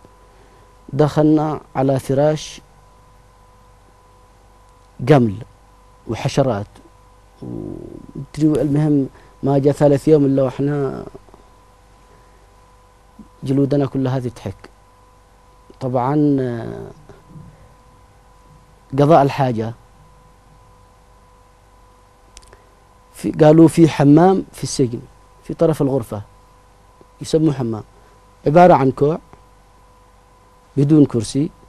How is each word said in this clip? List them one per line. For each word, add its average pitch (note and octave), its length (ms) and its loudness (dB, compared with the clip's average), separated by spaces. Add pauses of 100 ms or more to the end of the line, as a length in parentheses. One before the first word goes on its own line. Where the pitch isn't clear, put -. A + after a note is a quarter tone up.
(920)
دخلنا D3+ 680 0 (140)
على C3+ 240 0
فراش D3 600 -4 (2500)
قمل A#2 260 4 (720)
وحشرات A#2 600 -4 (760)
و-، - 20 -16 (920)
المهم، D3+ 720 0 (340)
ما C#3 140 0
جاء C#3 160 2
ثالث C#3+ 340 2
يوم D3+ 180 4
إلا C3+ 180 0
وإحنا C3+ 600 -4 (2500)
جلودنا C#3 420 0
كل C3 220 -4
هذه B2+ 200 -4
تحك. - 420 -14 (1120)
طبعًا، C3+ 600 0
آه، A#2 480 -8 (2000)
قضاء C#3+ 220 6
الحاجة B2 520 -2 (3500)
في، - 180 -8
قالوا D#3+ 360 6
في D#3 220 2
حمام D#3+ 640 2
في - 120 -16
السجن B2 360 -4 (440)
في - 100 -12
طرف D#3+ 280 -2
الغرفة B2+ 400 -4 (1000)
يسموه D#3 320 0
حمام، A2+ 300 -8 (640)
عبارة F3 260 6
عن C3+ 180 2
كوع D3+ 280 -2 (1600)
بدون D3 280 4
كرسي، C3+ 440 -4 (200)